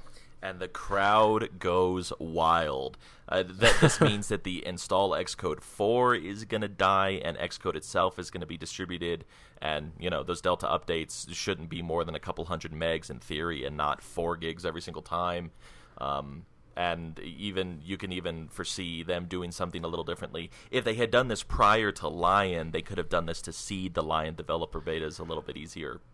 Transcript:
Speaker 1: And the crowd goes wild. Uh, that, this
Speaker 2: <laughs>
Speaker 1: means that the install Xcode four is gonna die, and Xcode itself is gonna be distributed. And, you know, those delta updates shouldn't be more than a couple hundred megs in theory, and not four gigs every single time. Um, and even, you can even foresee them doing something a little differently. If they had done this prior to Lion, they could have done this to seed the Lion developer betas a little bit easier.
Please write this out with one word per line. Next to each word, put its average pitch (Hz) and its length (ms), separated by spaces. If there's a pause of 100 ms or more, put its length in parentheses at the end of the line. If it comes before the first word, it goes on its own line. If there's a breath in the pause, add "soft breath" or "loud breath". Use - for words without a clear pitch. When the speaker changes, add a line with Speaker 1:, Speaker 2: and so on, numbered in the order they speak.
(420 soft breath)
Speaker 1:
And 92 180
the 90 80
crowd 107 920
goes 90 640
wild. 80 760 (300 soft breath)
Uh, 92 160
that, 95 360
this 151 200
Speaker 2:
<laughs> - 0
Speaker 1:
means 104 280
that 101 160
the 90 200
install 92 460
Xcode 82 500
four 120 540
is 101 300
gonna 107 240
die, 98 560
and 82 120
Xcode 87 380
itself 90 420
is 90 140
gonna 87 160
be 82 100
distributed. 85 680 (360 soft breath)
And, 76 380
you 87 100
know, 80 140
those 85 180
delta 90 260
updates - 680
shouldn't 82 340
be 82 140
more 85 220
than 82 100
a 76 60
couple 85 240
hundred 82 280
megs 80 380
in 64 80
theory, 78 460
and 73 120
not 76 240
four 85 360
gigs 82 280
every 85 180
single 80 200
time. 87 480 (480 soft breath)
Um, 69 480 (300)
and 82 420
even, 90 640
you 92 140
can 92 160
even 85 360
foresee 85 540
them 87 220
doing 87 260
something 87 320
a 82 60
little 85 160
differently. 82 460 (200 loud breath)
If 123 140
they 113 100
had 113 160
done 123 160
this 110 160
prior 107 480
to - 160
Lion, 87 640
they 87 120
could 95 160
have 82 100
done 85 180
this 85 160
to 85 100
seed 92 420
the 82 80
Lion 78 340
developer 82 440
betas 80 380
a 87 60
little 80 180
bit 73 140
easier. 76 440 (140)